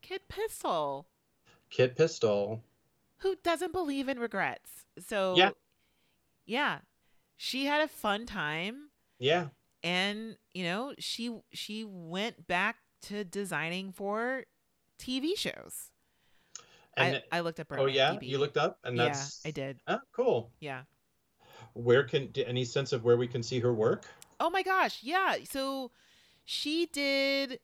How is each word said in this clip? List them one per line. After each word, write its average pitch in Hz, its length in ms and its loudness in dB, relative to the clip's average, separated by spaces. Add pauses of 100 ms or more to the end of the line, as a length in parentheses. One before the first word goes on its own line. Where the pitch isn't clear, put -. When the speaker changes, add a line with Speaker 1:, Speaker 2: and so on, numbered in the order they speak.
Speaker 1:
Kit - 260 -10
Pistol. 165 760 -2 (640)
Speaker 2:
Kit 127 260 4
Pistol. 107 680 2 (580)
Speaker 1:
Who 381 240 0
doesn't 339 300 -2
believe 277 360 -2
in 262 100 -4
regrets. 190 500 -4 (380)
So, 190 300 2
Speaker 2:
Yeah. 190 140 8 (960)
Speaker 1:
yeah. 226 340 -2 (580)
She 262 280 -4
had 294 160 4
a 311 60 2
fun 220 380 -2
time. 208 640 -4 (300)
Speaker 2:
Yeah. 151 280 2 (360)
Speaker 1:
And, 202 540 -2 (160)
you 180 100 -6
know, 208 340 -2
she, 233 380 -6 (160)
she 214 320 -8
went 185 640 -6
back 190 300 0 (260)
to 208 220 -6
designing 180 680 -4
for 226 540 -4 (520)
T 254 220 -4
V 320 160 0
shows. - 560 -8 (1040)
Speaker 2:
And 175 260 2 (100)
Speaker 1:
I, 170 60 0
I - 40 2
looked 165 180 -4
up 156 100 -10
her 139 100 -6
Speaker 2:
Oh, 135 60 4
yeah? 135 220 4
Speaker 1:
I - 40 4
M 190 40 -2
D - 60 -8
B. 131 60 -12
Speaker 2:
You 135 100 -2
looked 143 200 0
up? 160 260 0
And 123 140 -4
Speaker 1:
Yeah, 120 80 4
Speaker 2:
that's 139 400 -4
Speaker 1:
I 156 60 -4
did. 135 360 -6
Speaker 2:
Oh, 196 120 0 (140)
cool. 190 460 0
Speaker 1:
Yeah. 135 220 -10 (920)
Speaker 2:
Where 120 300 6
can, 135 240 0
d-, 135 180 -2
any 123 200 0
sense 135 280 0
of 117 100 -2
where 120 140 8
we 123 100 2
can 120 160 -2
see 127 160 -2
her 123 140 4
work? 113 320 2 (340)
Speaker 1:
Oh 320 100 2
my 381 140 2
gosh, 370 380 2
yeah. 311 360 2 (120)
So 269 420 -4 (540)
she 320 400 0
did 277 760 2